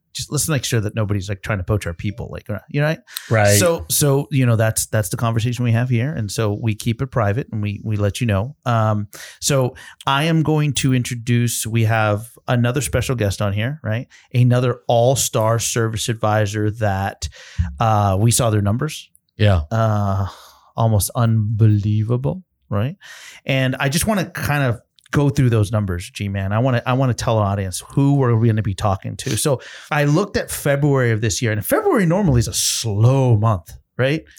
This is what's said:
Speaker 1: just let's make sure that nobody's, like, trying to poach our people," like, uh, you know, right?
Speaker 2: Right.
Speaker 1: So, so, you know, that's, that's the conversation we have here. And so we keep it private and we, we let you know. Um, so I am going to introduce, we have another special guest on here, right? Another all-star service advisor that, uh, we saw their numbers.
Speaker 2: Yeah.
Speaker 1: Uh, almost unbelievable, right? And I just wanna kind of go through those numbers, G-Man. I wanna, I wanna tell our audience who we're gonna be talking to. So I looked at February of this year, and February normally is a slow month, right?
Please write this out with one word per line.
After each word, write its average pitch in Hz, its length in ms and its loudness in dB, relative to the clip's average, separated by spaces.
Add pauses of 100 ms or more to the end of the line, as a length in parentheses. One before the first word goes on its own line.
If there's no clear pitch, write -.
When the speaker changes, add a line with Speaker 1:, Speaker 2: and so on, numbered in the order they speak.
(140)
Speaker 1:
just - 160 -10
let's 147 200 -4
make - 160 -2
sure 117 160 0
that 98 120 -4
nobody's, 101 360 -2
like, 101 120 -8
trying 107 180 -4
to 90 40 -6
poach 104 240 0
our 85 60 -6
people," - 380 -8
like, - 180 -14
uh, 101 100 -8 (100)
you 143 120 -2
know, 151 60 0
right? 160 120 -4 (300)
Speaker 2:
Right. 104 280 4
Speaker 1:
So, 170 320 2
so, 143 400 2
you 131 160 2
know, 117 120 4
that's, 110 300 0
that's 110 220 -2
the - 80 -8
conversation 117 460 -2
we 120 80 2
have 120 180 2
here. 123 240 0
And 104 160 -4
so 107 240 -2
we 107 220 -2
keep 113 260 -4
it 139 60 -6
private 107 440 -2
and 107 100 -6
we, 104 220 -4
we 107 120 -4
let 101 240 0
you 120 80 0
know. 107 280 0 (100)
Um, 110 420 0 (320)
so 131 340 0 (320)
I 139 200 0
am 165 180 2
going 151 300 0
to 131 200 0
introduce, 120 720 -2
we 113 200 0
have 107 520 0 (100)
another 120 340 0
special 131 340 -2
guest 104 260 -2
on 101 120 -2
here, 117 300 -4
right? 113 240 -4 (260)
Another 123 560 2
all-star 117 680 2
service 113 500 -2
advisor 107 640 0
that, 101 580 -4 (500)
uh, 104 400 4
we 117 120 4
saw 120 180 2
their 107 120 2
numbers. 123 480 -2 (280)
Speaker 2:
Yeah. 98 240 4 (100)
Speaker 1:
Uh, 104 560 0 (480)
almost 110 400 2
unbelievable, 110 1300 2 (260)
right? 113 280 -4 (480)
And 131 320 0
I 143 120 0
just 160 180 -2
wanna 208 220 0
kind 143 340 -2
of 120 180 -2 (300)
go 143 180 2
through 127 200 2
those 110 240 2
numbers, 95 360 -2
G-Man. 98 440 -4
I 107 60 2
wanna, 123 260 2
I 127 80 0
wanna 127 200 2
tell 113 240 0
our 107 80 2
audience 98 440 -4
who 139 260 2
we're 127 180 2 (120)
gonna 110 160 2
be 104 120 -2
talking 101 440 -2
to. - 200 -6
So 139 220 0 (320)
I 147 140 2
looked 156 320 2
at 190 120 -6
February 139 600 0
of 107 80 0
this 110 220 -2
year, 113 100 0
and 107 140 -4
February 330 400 2
normally 165 340 2
is - 80 2
a - 60 -8
slow 120 840 2
month, 104 360 0 (240)
right? 143 260 -2 (160)